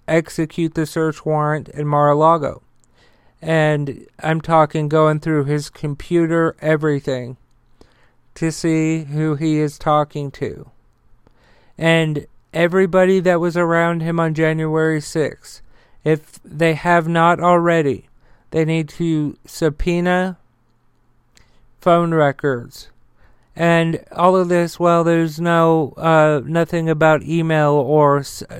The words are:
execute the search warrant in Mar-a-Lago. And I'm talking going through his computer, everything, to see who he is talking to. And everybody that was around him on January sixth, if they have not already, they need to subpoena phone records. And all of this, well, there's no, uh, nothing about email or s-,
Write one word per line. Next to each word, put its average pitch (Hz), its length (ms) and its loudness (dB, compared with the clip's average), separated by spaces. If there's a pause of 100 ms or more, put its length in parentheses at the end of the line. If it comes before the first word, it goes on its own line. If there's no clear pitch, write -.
execute 160 640 -4
the 160 120 -4
search 160 400 -4
warrant 151 440 -2
in 147 180 -8
Mar-a-Lago. 147 760 2 (800)
And 151 680 -2 (120)
I'm 160 220 -2
talking 156 480 0
going 156 300 2
through 151 260 -2
his 147 240 -6
computer, 165 920 -2
everything, 143 800 -4 (960)
to 165 180 -4
see 160 520 -2
who 151 320 -4
he 156 240 -2
is 147 180 -4
talking 147 540 -2
to. - 380 -10 (1080)
And 160 480 0 (280)
everybody 185 640 2
that 175 200 2
was 170 160 -2
around 170 460 0
him 165 180 -2
on 165 140 0
January 160 680 0
sixth, - 600 -6 (420)
if 151 400 -2
they 160 300 -2
have 170 340 0
not 170 320 2
already, 170 680 2 (440)
they 160 120 0
need 160 260 -2
to 160 560 -4
subpoena 175 920 -2 (1400)
phone 170 320 2
records. 139 760 -2 (640)
And 165 560 0
all 185 240 2
of 180 140 2
this, 175 300 -2
well, 170 240 2
there's 165 360 0
no, 165 580 2
uh, 156 480 2
nothing 165 440 -2
about 156 340 2
email 156 480 0
or 143 480 2
s-, - 240 -12 (160)